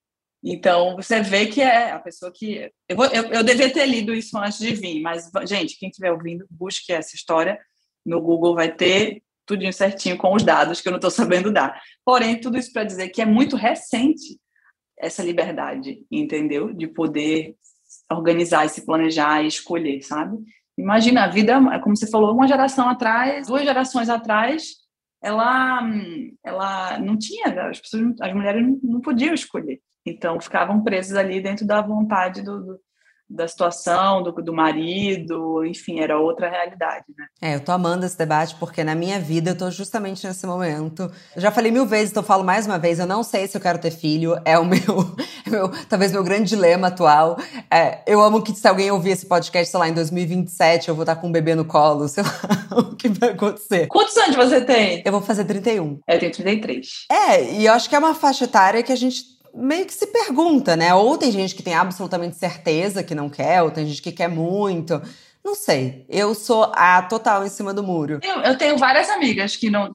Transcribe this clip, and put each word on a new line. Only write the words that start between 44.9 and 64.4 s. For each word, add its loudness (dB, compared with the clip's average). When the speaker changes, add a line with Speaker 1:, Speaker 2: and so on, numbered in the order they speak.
Speaker 2:
é -10
o -6
meu, 0
talvez 2
meu 0
grande 0
dilema 4
atual. 4
É, 4
eu 6
amo 6
que -6
se 2
alguém 2
ouvir 0
esse -4
podcast, 0
sei 0
lá, 2
em -2
dois -2
mil -2
e -2
vinte -2
e -16
sete, 2
eu -2
vou -4
tá 0
com -6
um -2
bebê 2
no 0
colo, 4
<laughs> -2
sei -2
lá, -4
o 2
que -2
vai 0
acontecer. -2
Speaker 1:
Quantos 2
anos 4
você 6
tem? 2
Speaker 2:
Eu 0
vou 0
fazer -2
trinta -2
e 0
um. -6
Speaker 1:
Eu 4
tenho -2
trinta -4
e 0
três. -10
Speaker 2:
É, 4
e 2
eu 10
acho 4
que 0
é 4
uma 4
faixa 0
etária 4
que -2
a 2
gente -4
meio -2
que -14
se -4
pergunta, 2
né? 6
Ou 6
tem 2
gente -2
que -16
tem -4
absolutamente -2
certeza -2
que -8
não -4
quer, 2
ou 2
tem -4
gente -8
que -8
quer -4
muito. -2